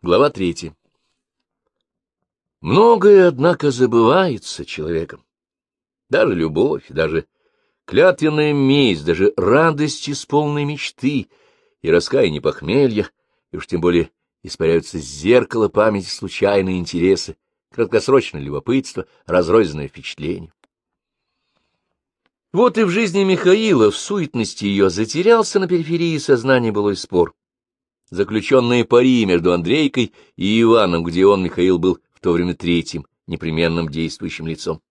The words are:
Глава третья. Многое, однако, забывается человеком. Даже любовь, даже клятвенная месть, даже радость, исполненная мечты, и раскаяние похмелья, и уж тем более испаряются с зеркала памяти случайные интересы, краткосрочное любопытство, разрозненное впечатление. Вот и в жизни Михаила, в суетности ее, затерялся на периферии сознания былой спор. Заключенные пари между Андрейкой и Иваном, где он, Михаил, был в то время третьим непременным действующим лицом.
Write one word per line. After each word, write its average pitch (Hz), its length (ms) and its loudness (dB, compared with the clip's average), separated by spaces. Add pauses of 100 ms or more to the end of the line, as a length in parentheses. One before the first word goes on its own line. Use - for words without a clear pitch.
Глава 104 280 2
третья. 85 440 -8 (1800)
Многое, 196 680 6
однако, 147 420 0
забывается 120 960 0
человеком. 80 580 -8 (880)
Даже 147 240 2
любовь, 80 560 -2
даже 78 380 -4 (580)
клятвенная 151 640 0
месть, 135 540 2
даже 87 320 0
радость, 143 720 0
исполненная 147 560 -4
мечты, 143 600 -6 (560)
и 80 80 0
раскаяние 85 500 0
похмелья, 104 720 -2 (400)
и - 60 -12
уж 80 100 -14
тем 87 120 -6
более 87 300 2 (320)
испаряются 82 560 -4
с 76 60 -8
зеркала 101 640 0
памяти 104 400 0
случайные 95 680 -2
интересы, 87 580 -2 (340)
краткосрочное 113 720 -2
любопытство, 76 640 -6 (220)
разрозненное 87 600 0
впечатление. 80 640 -12 (2000)
Вот 226 260 2
и 226 60 4
в 185 40 0
жизни 196 340 0
Михаила, 185 680 2
в - 60 -8
суетности 143 680 -6
ее, 98 240 2
затерялся 180 720 0
на 190 80 -4
периферии 165 500 -2
сознания 123 540 2
былой 104 240 0
спор. 87 400 -2 (760)
Заключенные 117 720 0
пари 120 420 4
между 87 280 2
Андрейкой 120 600 -2 (220)
и 104 260 0
Иваном, 107 440 4
где 87 200 0
он, 98 180 4
Михаил, 90 360 0
был 87 200 0 (140)
в - 60 -20
то 87 140 -2
время 87 200 -2
третьим 85 540 -4 (180)
непременным 82 640 -4
действующим 80 600 -8
лицом. 80 440 -10